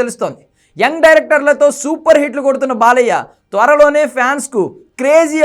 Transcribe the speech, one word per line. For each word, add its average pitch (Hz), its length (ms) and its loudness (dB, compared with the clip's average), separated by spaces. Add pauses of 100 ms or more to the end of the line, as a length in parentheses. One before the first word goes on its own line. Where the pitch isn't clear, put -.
తెలుస్తోంది. 233 400 -8 (360)
యంగ్ 285 280 -2
డైరెక్టర్లతో 294 640 2 (140)
సూపర్ 311 420 0
హిట్లు 285 240 -6
కొడుతున్న 262 260 -2 (100)
బాలయ్య 240 300 2 (400)
త్వరలోనే 294 500 2 (120)
ఫ్యాన్స్కు 254 460 -4 (380)
క్రేజీ 302 460 0